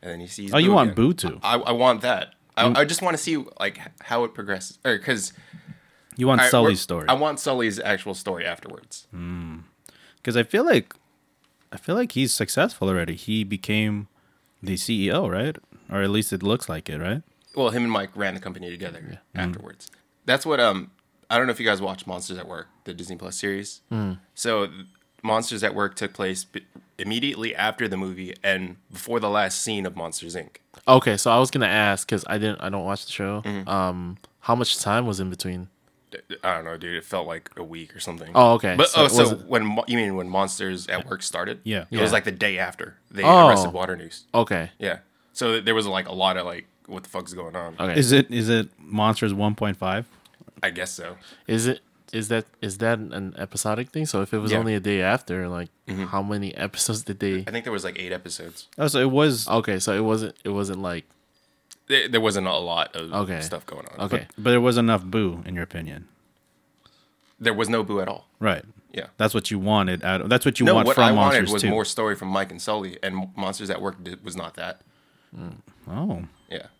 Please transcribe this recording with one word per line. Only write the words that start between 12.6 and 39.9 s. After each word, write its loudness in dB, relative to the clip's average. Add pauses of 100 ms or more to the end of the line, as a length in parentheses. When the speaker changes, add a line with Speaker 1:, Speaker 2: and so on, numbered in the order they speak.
Speaker 2:
already. 0
He -4
became -2 (560)
the -4
C -2
E 0
O, 0
right? -4 (340)
Or -2
at 2
least 0
it -4
looks 0
like -8
it, -8
right? -4 (320)
Speaker 1:
Well, 2
him 0
and 0
Mike -2
ran -4
the -10
company -12
together -14 (160)
Speaker 2:
Yeah. -6
Mm. -4
Speaker 1:
afterwards. -14 (320)
That's 0
what, 2
um, 2 (380)
I 4
don't 4
know 0
if -4
you -4
guys 2
watched -8
Monsters -10
at -12
Work, -14 (160)
the -12
Disney -12
Plus -12
series. -6 (100)
Speaker 3:
Mm. -4 (160)
Speaker 1:
So 0
th-, -16 (360)
Monsters -2
at 0
Work -2
took -6
place -4
b-, -14 (320)
immediately -4
after -2
the -4
movie -8
and -2 (120)
before -4
the 0
last 0
scene -4
of -6
Monsters, -10
Inc. -14 (300)
Speaker 3:
Okay, 8
so 2
I 8
was 4
gonna 2
ask, 2
'cause -2
I -2
didn't, -2
I -4
don't -4
watch -6
the -14
show. -6
Speaker 1:
Mm-hmm. -6
Speaker 3:
Um, -2 (240)
how 2
much 0
time 0
was -4
in -4
between? -8 (440)
Speaker 1:
D-, -14 (240)
I 0
don't -8
know, -10
dude. -8
It -6
felt -4
like -10
a -10
week -14
or -18
something. -10
Speaker 3:
Oh, 12
okay. 2
Speaker 1:
But, 6
Speaker 3:
So 4
Speaker 1:
oh, 10
Speaker 3:
it 6
Speaker 1:
so 4
Speaker 3:
wasn't 2
Speaker 1:
when 2
Mo-, -2
you 0